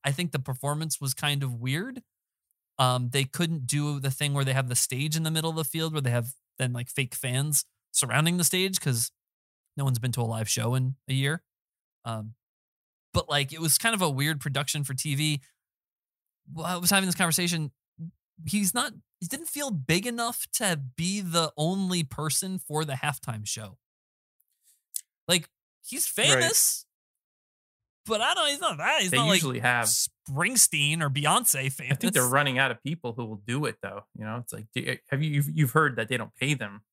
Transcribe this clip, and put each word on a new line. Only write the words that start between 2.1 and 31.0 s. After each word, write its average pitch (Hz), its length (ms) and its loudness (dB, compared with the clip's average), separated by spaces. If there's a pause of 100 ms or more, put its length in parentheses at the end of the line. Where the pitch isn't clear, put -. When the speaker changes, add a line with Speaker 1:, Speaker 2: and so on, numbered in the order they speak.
Speaker 1:
Um, 127 320 2
they 139 140 2
couldn't 160 400 -2
do 147 340 0
the 135 120 -2
thing 143 220 -2
where 139 120 2
they 135 80 0
have 131 160 0
the 123 60 -2
stage 151 420 0
in 165 60 0
the 160 80 0
middle 160 180 0
of 160 80 -4
the 160 80 -2
field 160 280 -2
where 151 80 -2
they 123 100 0
have 120 160 0 (320)
then, 127 120 0
like, 120 180 -6
fake 131 260 -4
fans 139 500 -2 (260)
surrounding 151 460 2
the 175 60 2
stage 185 360 2
'cause 120 320 0 (640)
no 139 80 -4
one's 127 160 2
been 123 140 0
to 123 80 -2
a - 20 2
live 113 260 -2
show 120 260 0
in 131 200 0 (140)
a 131 40 2
year. 139 300 0 (600)
Um, 110 300 -8 (760)
but, 170 160 0
like, 143 220 0
it 160 80 -12
was 160 180 2
kind 226 180 2
of 190 60 0
a 175 80 4
weird 143 300 0
production 143 440 -2
for 135 100 -4
T 143 220 -2
V. 147 260 0 (1120)
Well, 160 120 -8
I 180 120 -2
was 175 140 2
having 190 160 4
this 175 80 0
conversation. 170 560 0 (720)
He's 202 280 2
not, 240 200 -2 (260)
he 277 80 -6
didn't 294 200 -6
feel 285 240 -4
big 165 340 2
enough 233 480 -2
to 180 260 0 (160)
be 190 260 -2
the 165 360 2
only 180 460 2
person 156 560 -4
for 151 260 -2
the 143 80 -4
halftime 131 540 -4
show. 107 300 -8 (1500)
Like, 170 220 2 (360)
he's - 320 -4
Speaker 2:
Right. 233 100 4
Speaker 1:
famous, 226 580 4 (1200)
but 214 160 0
I 294 120 2
don't, 302 160 2
he's 285 120 -2
not 269 160 0
that, 247 240 2
he's 185 100 0
Speaker 2:
They - 60 2
Speaker 1:
not, 220 100 4
like, 196 100 6
Speaker 2:
usually 131 220 2
have. 120 280 2
Speaker 1:
Springsteen 156 1120 2